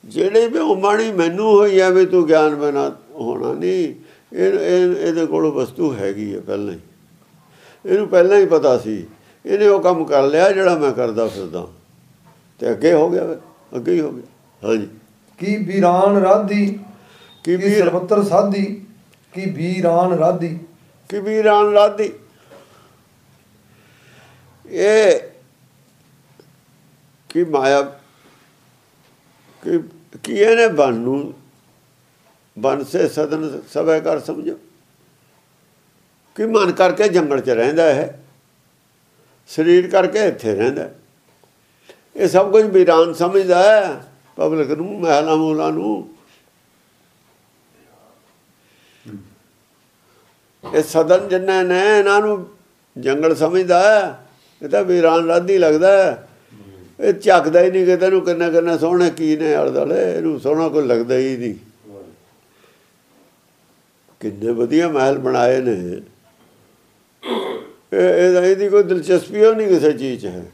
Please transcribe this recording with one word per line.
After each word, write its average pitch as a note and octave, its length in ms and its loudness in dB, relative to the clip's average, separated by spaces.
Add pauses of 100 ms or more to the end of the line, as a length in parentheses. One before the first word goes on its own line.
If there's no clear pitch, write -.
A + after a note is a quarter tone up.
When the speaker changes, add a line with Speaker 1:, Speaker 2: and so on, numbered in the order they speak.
Speaker 1:
ਜਿਹੜੀ G3 420 0
ਵੀ C#4 120 -2
ਉਮਾਣੀ G#3+ 520 0
ਮੈਨੂੰ F#3+ 440 0
ਹੋਈ G3+ 240 4
ਆ F#3 100 4
ਵੀ F#3 160 4
ਤੂੰ F3 220 0
ਗਿਆਨ D#3 280 2
ਬਿਨਾਂ C#3+ 360 -4 (220)
ਹੋਣਾ - 400 -6
ਨਹੀਂ, F3 420 -4 (380)
ਇਹ, F#3+ 200 0
ਇਹ, F3+ 540 0
ਇਹਦੇ E3 180 -2
ਕੋਲ D#3 260 -2
ਵਸਤੂ C#3 420 -4
ਹੈਗੀ G2+ 420 -6
ਆ G2 120 -10
ਪਹਿਲਾਂ G2+ 260 -8
ਹੀ। E2+ 60 -16 (1040)
ਇਹਨੂੰ G3 220 0
ਪਹਿਲਾਂ F#3 300 4
ਹੀ G3 80 6
ਪਤਾ D3 320 2
ਸੀ, G#2 300 -8 (380)
ਇਹਨੇ G#3 220 0
ਉਹ G3 120 4
ਕੰਮ E3+ 260 0
ਕਰ C#3 180 2
ਲਿਆ D#3+ 280 2
ਜਿਹੜਾ F#3 260 0
ਮੈਂ C#3+ 140 0
ਕਰਦਾ A2+ 360 -2
ਫਿਰਦਾ। F2+ 400 -10 (920)
ਤੇ A#2+ 120 -4
ਅੱਗੇ C3 220 2
ਹੋ D#3+ 160 2
ਗਿਆ F3 180 -4
ਫਿਰ, D#3+ 100 -8 (380)
ਅੱਗੇ B2+ 180 -4
ਹੀ E3+ 80 0
ਹੋ D3 100 -6
ਗਿਆ। B2 120 -16 (440)
ਹਾਂਜੀ। A2 220 -2 (480)
Speaker 2:
ਕੀ G3+ 200 -4
ਵੀਰਾਨ F#3+ 600 0
ਰਾਧੀ, G3+ 480 0
Speaker 1:
ਕੀ G3 120 -6 (680)
Speaker 2:
ਕੀ F3 120 -2
Speaker 1:
ਵੀਰ- G3 300 2
Speaker 2:
ਸਰਬੱਤਰ F3+ 380 0
ਸਾਧੀ, G3 640 -2 (480)
ਕੀ F#3+ 160 -8
ਵੀਰਾਨ F3 640 0
ਰਾਧੀ। E3 460 -2 (500)
Speaker 1:
ਕੀ G3+ 100 -8
ਵੀਰਾਨ G#3 540 2
ਰਾਧੀ। G#3 400 2 (2500)
ਇਹ G3+ 500 2 (2000)
ਕੀ E3+ 140 -2
ਮਾਇਆ, C#3 380 0 (1800)
ਕੀ, E3+ 220 -4 (400)
ਕੀ - 100 -8
ਇਹਨੇ A3+ 340 4
ਬਨ C#3+ 260 2
ਨੂੰ, C3+ 400 -6 (1300)
ਬਨ C3+ 240 -2
ਸੇ F3 240 -2
ਸਦਨ D3+ 540 -6 (120)
ਸਭੈ D#3+ 260 0
ਕਰ D#3 200 -4
ਸਮਝੋ। D#3+ 360 -10 (1800)
ਕੀ G#3+ 100 -4
ਮਨ G#3+ 260 2
ਕਰਕੇ F#3 360 2
ਜੰਗਲ D#3 320 0
'ਚ B2+ 100 -6
ਰਹਿੰਦਾ C3 340 2
ਹੈ, D3 400 0 (1200)
ਸਰੀਰ F3 420 2
ਕਰਕੇ G#3 380 0
ਇੱਥੇ A2 280 -4
ਰਹਿੰਦਾ। C3+ 340 -2 (1300)
ਇਹ G3+ 120 0
ਸਭ F#3+ 240 2
ਕੁਝ A3 120 6
ਵੀਰਾਨ F3 500 4
ਸਮਝਦਾ F3+ 500 2
ਹੈ, G3 420 2 (300)
ਪਬਲਿਕ D#3 360 -2
ਨੂੰ, F3+ 300 -8
ਮਹਿਲਾਂ D#3 360 0
ਮੂਲਾਂ D#3 340 -2
ਨੂੰ। D#3 380 -6 (4000)
ਇਹ D#3 100 0
ਸਦਨ F3+ 460 0
ਜਿੰਨੇ F#3 340 -2
ਨੇ, F#3+ 360 2
ਇਹਨਾਂ G3+ 220 2
ਨੂੰ G#3 260 -4 (520)
ਜੰਗਲ D3 360 0
ਸਮਝਦਾ F3+ 640 2
ਹੈ। E3 200 -6 (440)
ਇਹ D3 60 -12
ਤਾਂ G3+ 140 0
ਵੀਰਾਨ E3 440 2
ਰਾਧੀ F3 300 0
ਲੱਗਦਾ F3+ 460 4
ਹੈ। C#3+ 260 -4 (680)
ਇਹ G3+ 140 0
ਝਾਕਦਾ E3+ 480 4
ਹੀ F#3 100 4
ਨਹੀਂ F#3 140 0
ਕਿਤੇ F3+ 240 2
ਨੂੰ, F#3+ 120 2
ਕਿੰਨਾ E3+ 280 -2
ਕਿੰਨਾ E3+ 280 0
ਸੋਹਣਾ F3 320 2
ਕੀ D#3 280 -2
ਨੇ D3+ 180 0
ਆਲੇ D3 160 0
ਦੁਆਲੇ, D#3 460 -2
ਇਹਨੂੰ D#3+ 220 -4
ਸੋਹਣਾ D3+ 300 0
ਕੋਈ C#3+ 180 -2
ਲੱਗਦਾ A#2+ 280 0
ਹੀ C3 220 -2
ਨਹੀਂ। A#2 180 -8 (2750)
ਕਿੰਨੇ G#2+ 320 -8
ਵਧੀਆ B2 360 0
ਮਹਿਲ C#3 300 0
ਬਣਾਏ B2+ 440 0
ਨੇ। F#2 400 -6 (1900)
ਇਹ, F3+ 340 2
ਇਹਦਾ, F3+ 140 2
ਇਹਦੀ F#3+ 280 0
ਕੋਈ G3+ 140 4
ਦਿਲਚਸਪੀ F3+ 640 0
ਉਹ A3 100 4
ਨਹੀਂ A3 120 -2
ਕਿਸੇ D3+ 260 2
ਚੀਜ਼ B2+ 280 -8
'ਚ G2+ 40 -14
ਹੈ। F2+ 280 -12